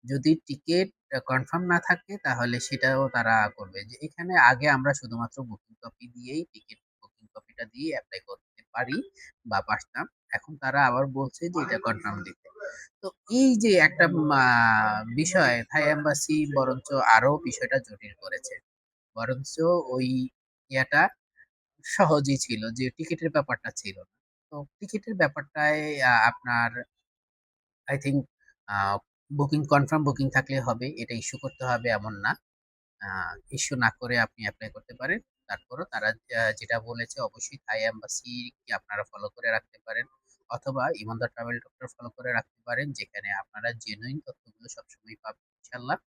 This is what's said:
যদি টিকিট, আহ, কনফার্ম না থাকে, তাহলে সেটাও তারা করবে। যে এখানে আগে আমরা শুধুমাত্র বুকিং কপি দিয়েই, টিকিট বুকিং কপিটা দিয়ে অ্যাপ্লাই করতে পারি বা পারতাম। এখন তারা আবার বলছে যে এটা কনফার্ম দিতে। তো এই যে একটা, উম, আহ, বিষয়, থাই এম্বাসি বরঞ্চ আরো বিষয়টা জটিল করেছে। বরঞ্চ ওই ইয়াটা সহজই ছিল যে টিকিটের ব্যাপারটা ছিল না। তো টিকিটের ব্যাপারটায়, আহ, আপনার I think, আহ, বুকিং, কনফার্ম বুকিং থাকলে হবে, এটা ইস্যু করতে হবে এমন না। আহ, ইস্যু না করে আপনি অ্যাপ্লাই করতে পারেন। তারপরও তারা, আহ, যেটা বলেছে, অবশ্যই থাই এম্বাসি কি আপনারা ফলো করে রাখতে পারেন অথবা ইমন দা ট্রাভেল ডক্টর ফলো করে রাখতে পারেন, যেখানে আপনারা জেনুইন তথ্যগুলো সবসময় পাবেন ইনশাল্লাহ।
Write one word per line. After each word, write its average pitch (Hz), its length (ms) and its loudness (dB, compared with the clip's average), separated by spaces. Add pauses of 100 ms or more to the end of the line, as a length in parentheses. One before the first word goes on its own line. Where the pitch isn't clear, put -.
যদি 139 300 2
টিকিট, 160 800 -2
আহ, 127 40 0
কনফার্ম 135 460 -2
না 175 140 4
থাকে, - 380 -2
তাহলে 120 420 -2
সেটাও 135 500 0
তারা 113 400 2
করবে। 98 360 -12
যে 120 160 -20
এখানে 175 360 -2
আগে 127 320 8
আমরা 135 240 2
শুধুমাত্র 117 500 -6
বুকিং 113 380 -16
কপি 120 260 -20
দিয়েই, 127 460 -8
টিকিট - 240 -20 (240)
বুকিং - 340 -20
কপিটা 117 300 -14
দিয়ে 131 260 -10
অ্যাপ্লাই - 360 -10
করতে - 360 -20 (100)
পারি 156 360 -6 (380)
বা 101 140 0
পারতাম। - 460 -6 (260)
এখন 156 240 -8
তারা 139 280 2
আবার 127 220 2
বলছে 135 420 -6
যে 170 120 -2
এটা 117 180 -2
কনফার্ম 104 440 -4
দিতে। - 260 -18 (520)
তো 190 100 -10 (180)
এই 254 260 6
যে 208 220 6
একটা, 156 280 6
উম, 151 260 2
আহ, 113 720 6 (120)
বিষয়, 147 480 2
থাই 151 200 0
এম্বাসি 147 720 0
বরঞ্চ 131 380 0
আরো 123 440 6
বিষয়টা - 420 -4
জটিল 104 340 -14
করেছে। - 420 -12 (600)
বরঞ্চ 127 440 -6 (260)
ওই 127 440 -2 (400)
ইয়াটা 147 400 2 (760)
সহজই 147 520 4
ছিল 110 340 -6
যে 127 180 -4
টিকিটের 160 400 -4
ব্যাপারটা 139 460 -2
ছিল 95 240 -14
না। - 160 -20 (360)
তো 147 140 -12 (140)
টিকিটের 208 360 -8
ব্যাপারটায়, 151 840 0
আহ, 120 260 6
আপনার 120 560 0 (1040)
I 139 80 -2
think, 139 280 -2 (440)
আহ, 98 300 0 (360)
বুকিং, 143 320 0
কনফার্ম 147 380 4
বুকিং 139 260 0
থাকলে 135 300 0
হবে, 123 280 -4
এটা 156 260 -10
ইস্যু 117 240 -8
করতে 131 280 -10
হবে 120 240 -2
এমন 107 240 -2
না। 104 220 -4 (680)
আহ, 95 360 -8 (140)
ইস্যু 135 240 -6
না 120 140 2
করে 120 300 -2
আপনি 110 240 -2
অ্যাপ্লাই 107 260 -8
করতে - 240 -20
পারেন। 143 260 -4 (280)
তারপরও 120 360 -12
তারা, 110 240 -6
আহ, 113 440 -2
যেটা 113 280 -4
বলেছে, 117 420 -10
অবশ্যই - 360 -10
থাই 110 260 -6
এম্বাসি 120 640 -8
কি - 240 -12
আপনারা 104 300 -8
ফলো 104 260 -12
করে 117 220 -6
রাখতে - 340 -6
পারেন 113 200 -6 (440)
অথবা 127 460 -4
ইমন 110 220 -10
দা 117 100 -4
ট্রাভেল 117 320 -10
ডক্টর - 280 -20
ফলো 120 220 -18
করে 123 220 -10
রাখতে - 340 -6
পারেন, 131 260 -4
যেখানে 101 400 -12
আপনারা 107 400 -8
জেনুইন 113 480 -10
তথ্যগুলো - 500 -20
সবসময় - 540 -20
পাবেন 110 220 -16 (100)
ইনশাল্লাহ। 127 420 -8 (140)